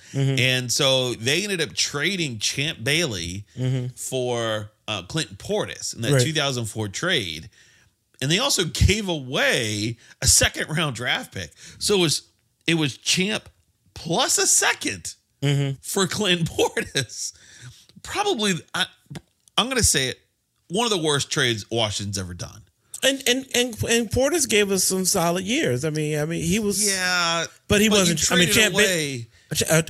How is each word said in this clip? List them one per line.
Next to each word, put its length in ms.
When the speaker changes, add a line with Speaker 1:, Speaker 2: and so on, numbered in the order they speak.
Speaker 1:
Mm-hmm. 260
Speaker 2:
And 340
so 420
they 300
ended 160
up 140
trading 680
Champ 440
Bailey 600
Speaker 1:
Mm-hmm. 380
Speaker 2:
for, 720
uh, 140
Clinton 340
Portis 600
in 60
that 100
Speaker 1:
Right. 100
Speaker 2:
two 100
thousand 340
four 220
trade. 600
And 80
they 80
also 260
gave 440
away 880
a 40
second 480
round 220
draft 380
pick. 180
So 180
it 40
was, 220
it 80
was 240
Champ 500
plus 440
a 80
second 680
Speaker 1:
Mm-hmm. 400
Speaker 2:
for 240
Clinton 400
<laughs> 120
Portis. 720
Probably, 520
I, 120
I'm 100
gonna 140
say 260
it, 120
one 180
of 40
the 80
worst 320
trades 400
Washington's 480
ever 160
done. 280
Speaker 1:
And, 240
and, 260
and, 340
and 220
Portis 380
gave 220
us 140
some 200
solid 400
years. 400
I 60
mean, 280
I 60
mean, 180
he 160
was, 300
Speaker 2:
Yeah, 560
Speaker 1:
but 120
he 80
Speaker 2:
but 80
you 40
Speaker 1:
wasn't, 320
I 40
mean, 120
Speaker 2:
traded 60
Speaker 1:
Champ 200
Ba- 60
Speaker 2:
away 460
Speaker 1:
a, 200